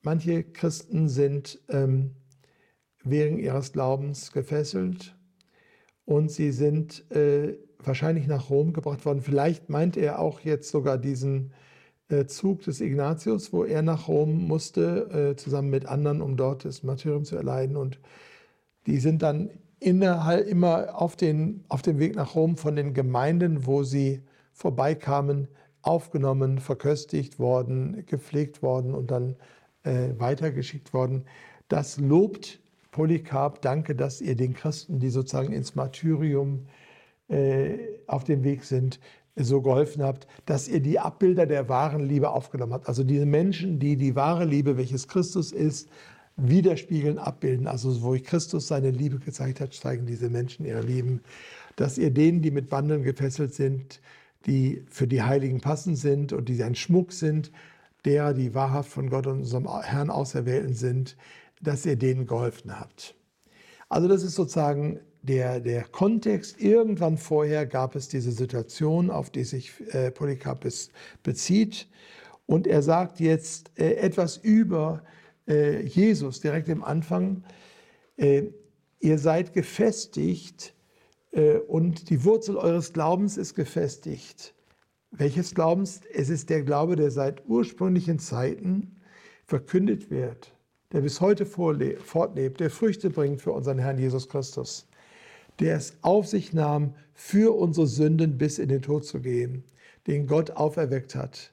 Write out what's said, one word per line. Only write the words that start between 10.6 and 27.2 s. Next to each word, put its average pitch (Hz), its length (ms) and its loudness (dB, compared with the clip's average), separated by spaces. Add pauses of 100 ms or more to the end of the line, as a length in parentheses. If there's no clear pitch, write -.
sogar 135 280 0
diesen, 135 540 -2 (560)
äh, 143 180 2
Zug 196 360 -2
des 135 180 -6
Ignatius, 160 720 -2
wo 175 120 2
er 156 180 0
nach 160 260 0
Rom 156 380 2
musste, 160 880 0
äh, 135 40 -4
zusammen 139 340 -2
mit 135 160 0
anderen, 147 340 0
um 135 160 -2
dort 135 280 -2
das - 180 -10
Martyrium 143 420 -2
zu 160 120 -8
erleiden. 135 400 -2
Und 131 240 -6 (840)
die 147 120 2
sind 156 240 2
dann 156 280 0 (300)
innerhal-, 180 600 4
immer 175 580 2
auf 170 160 -2
den, 160 520 0
auf 135 140 -4
dem 156 160 2
Weg 165 180 0
nach 147 180 -4
Rom 160 220 4
von 151 200 -2
den 143 160 -2
Gemeinden, 139 760 2
wo 139 180 2
sie 135 360 0 (320)
vorbeikamen, 139 960 -2 (340)
aufgenommen, 135 760 0
verköstigt 143 800 -4